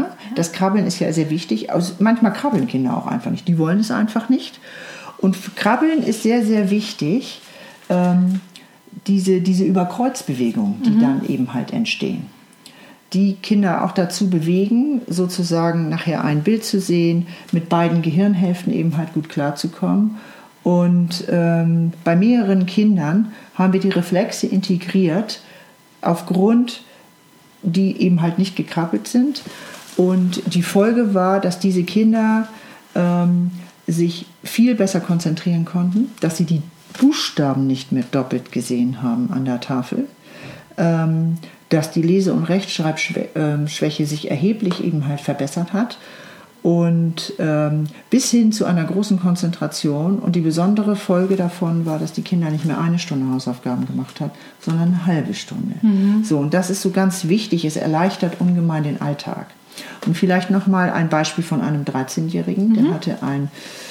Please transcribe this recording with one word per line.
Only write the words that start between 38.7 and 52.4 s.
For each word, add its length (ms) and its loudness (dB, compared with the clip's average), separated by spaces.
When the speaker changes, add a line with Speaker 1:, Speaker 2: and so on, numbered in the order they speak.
Speaker 2:
haben 300 0
an 140 -2
der 160 -2
Tafel, 440 -4
ähm, 600 0
dass 220 0
die 100 0
Lese- 320 2
und 120 2
Rechtschreibschwäche, 880 -2
ähm, 320 0
Schwäche 380 -2
sich 240 -6
erheblich 540 -2
eben 240 -2
halt 140 -4
verbessert 520 -4
hat 240 -2
und, 760 2
ähm, 480 0
bis 220 2
hin 200 4
zu 140 0
einer 180 2
großen 360 0
Konzentration. 1000 0
Und 160 0
die 60 2
besondere 540 2
Folge 420 0
davon 480 0
war, 140 -2
dass 140 -6
die 100 -4
Kinder 260 0